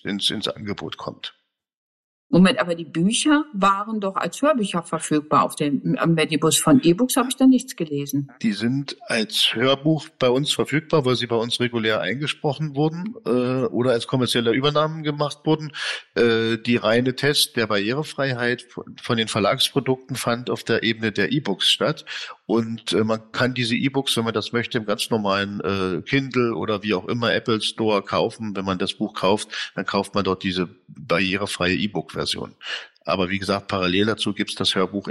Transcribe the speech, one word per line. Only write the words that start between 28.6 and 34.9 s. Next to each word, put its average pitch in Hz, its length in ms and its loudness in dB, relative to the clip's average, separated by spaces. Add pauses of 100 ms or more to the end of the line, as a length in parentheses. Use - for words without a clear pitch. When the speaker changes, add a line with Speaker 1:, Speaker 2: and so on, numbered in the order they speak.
Speaker 1:
man 95 120 0
das 95 160 -4
Buch 104 220 -4
kauft, - 580 -2
dann 98 140 -6
kauft - 260 -2
man 104 100 0
dort 92 200 0
diese 90 260 -2 (180)
barrierefreie 92 880 0
E-Book-Version. 80 800 -6 (500)
Aber 90 240 0
wie 98 80 -2
gesagt, 98 300 -2
parallel 95 400 2
dazu 107 260 -2
gibt's - 220 -6
das - 180 -2
Hörbuch 98 360 -2